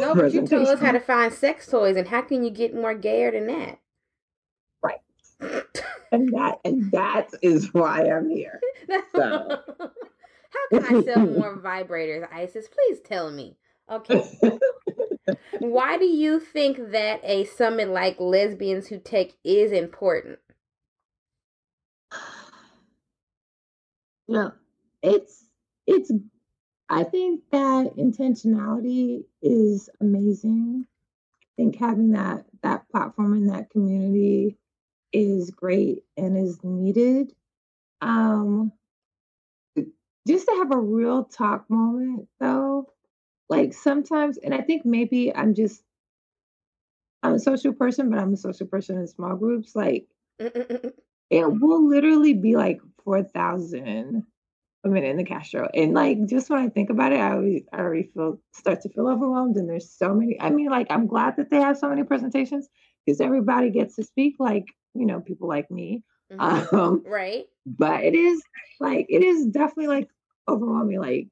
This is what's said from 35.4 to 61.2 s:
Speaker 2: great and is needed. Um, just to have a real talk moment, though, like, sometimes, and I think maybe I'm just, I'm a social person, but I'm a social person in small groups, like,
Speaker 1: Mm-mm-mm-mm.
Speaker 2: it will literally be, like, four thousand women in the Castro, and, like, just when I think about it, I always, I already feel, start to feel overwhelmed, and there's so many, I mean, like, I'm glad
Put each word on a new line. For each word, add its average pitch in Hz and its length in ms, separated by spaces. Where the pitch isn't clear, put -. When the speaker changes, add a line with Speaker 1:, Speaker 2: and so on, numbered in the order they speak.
Speaker 2:
great - 520
and 190 200
is 180 260
needed. 220 720
Um, 220 720
just 359 220
to 453 80
have 320 160
a 262 60
real 233 460
talk 208 440
moment, 233 600
though, 269 520
like, - 260
sometimes, 294 640
and - 160
I 262 80
think 311 240
maybe 240 480
I'm 220 200
just, 208 300
I'm 247 120
a 240 40
social 269 340
person, 247 380
but 220 80
I'm 196 160
a - 20
social 185 300
person 190 320
in 175 100
small 180 280
groups, 220 380
like, 196 340
Speaker 1:
Mm-mm-mm-mm. 240 540
Speaker 2:
it 170 300
will 311 280
literally 294 460
be, 220 220
like, 190 240
four 196 200
thousand 175 1040
women 190 200
in 135 140
the 180 60
Castro, - 500
and, 160 200
like, 214 320
just 254 240
when 285 100
I 247 100
think 214 200
about 226 220
it, 269 80
I 196 140
always, 196 380
I - 80
already 175 240
feel, 160 360
start - 280
to 190 80
feel 233 180
overwhelmed, 254 480
and 180 120
there's 165 220
so 196 240
many, 233 260
I 311 100
mean, 294 200
like, 254 200
I'm 233 180
glad 226 280